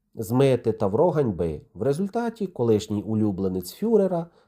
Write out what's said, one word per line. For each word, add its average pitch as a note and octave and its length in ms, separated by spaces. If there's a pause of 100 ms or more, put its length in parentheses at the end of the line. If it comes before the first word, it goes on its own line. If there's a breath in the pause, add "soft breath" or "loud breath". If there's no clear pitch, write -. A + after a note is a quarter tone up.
(160)
змити B2 560
тавро G#2+ 380
ганьби. F2+ 520 (120)
В F2 80
результаті G3+ 680
колишній G#2+ 560
улюбленець F#2+ 720
фюрера F#3+ 540 (200 soft breath)